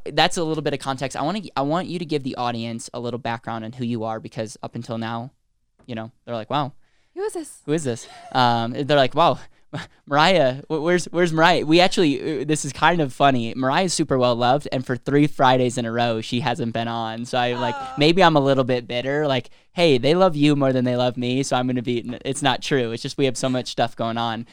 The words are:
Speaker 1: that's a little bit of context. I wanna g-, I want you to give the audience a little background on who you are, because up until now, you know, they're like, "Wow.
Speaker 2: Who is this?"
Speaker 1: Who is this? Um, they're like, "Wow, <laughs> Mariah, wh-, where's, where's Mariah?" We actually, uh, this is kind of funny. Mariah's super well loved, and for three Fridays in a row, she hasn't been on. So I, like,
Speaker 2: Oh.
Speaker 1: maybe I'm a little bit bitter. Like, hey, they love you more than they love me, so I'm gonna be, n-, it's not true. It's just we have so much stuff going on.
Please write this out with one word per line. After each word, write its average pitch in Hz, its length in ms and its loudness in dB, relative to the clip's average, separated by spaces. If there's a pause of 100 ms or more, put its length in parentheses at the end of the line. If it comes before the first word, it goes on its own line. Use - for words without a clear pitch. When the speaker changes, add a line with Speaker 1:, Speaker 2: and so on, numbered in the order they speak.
(120)
Speaker 1:
that's 156 240 2
a 175 80 -2
little 156 180 -4
bit 147 120 -2
of 131 60 -6
context. 135 360 -6
I 135 60 -4
wanna 185 180 -2
g-, 156 160 -14
I 135 60 0
want 151 260 -2
you 170 100 -6
to 175 80 -6
give 147 160 -2
the 139 140 -6
audience 117 580 -6
a 123 60 -8
little 120 180 -6
background 117 460 -6
on 113 80 -12
who 127 120 -8
you 117 200 -4
are, 113 160 -6
because 113 420 -10
up - 120 -10
until 117 240 -8
now, 117 340 -8 (540)
you 123 80 -12
know, 113 160 -10 (140)
they're 120 100 -10
like, 110 160 -8
"Wow. 139 220 -2 (420)
Speaker 2:
Who 359 80 -8
is 415 120 -6
this?" 330 320 -12
Speaker 1:
Who 143 60 -2
is 160 120 -2
this? 120 240 -6 (240)
Um, 120 400 2
they're 143 240 0
like, 131 180 4
"Wow, 151 240 4 (340)
<laughs> 147 60 -8 (280)
Mariah, 143 600 4
wh-, 151 140 -2
where's, 175 240 2
where's 170 260 0
Mariah?" 160 320 4
We 170 160 6
actually, 156 640 2
uh, - 20 -4
this 147 200 -2
is 139 80 -8
kind 165 280 2
of 135 120 -2
funny. 127 420 2
Mariah's 147 400 0
super 143 240 0
well 123 160 4
loved, 120 380 2
and 127 120 -4
for 127 120 -4
three 143 300 2
Fridays 127 520 2
in 120 60 -4
a 113 80 -6
row, 117 280 0
she 120 200 -4
hasn't 120 320 -2
been 117 160 -4
on. 117 360 -6
So 123 140 -4
I, 123 160 0
like, 120 240 -4
Speaker 2:
Oh. - 200 -10
Speaker 1:
maybe 170 240 6
I'm 160 140 6
a 143 40 6
little 135 240 4
bit 123 240 -2
bitter. 135 380 -2
Like, 131 240 -2 (220)
hey, 165 260 4
they 131 160 2
love 185 220 4
you 147 200 4
more 135 160 2
than 127 120 2
they 123 120 0
love 123 200 0
me, 127 260 -2
so 135 140 -2
I'm 123 100 0
gonna 127 160 -2
be, 120 180 -2
n-, 117 240 -10
it's 135 180 -4
not 131 200 2
true. 123 300 0
It's 117 100 -6
just - 160 -8
we 139 80 2
have 127 100 0
so 131 120 -2
much 127 200 -2
stuff 117 260 -2
going 117 240 -4
on. 113 340 -4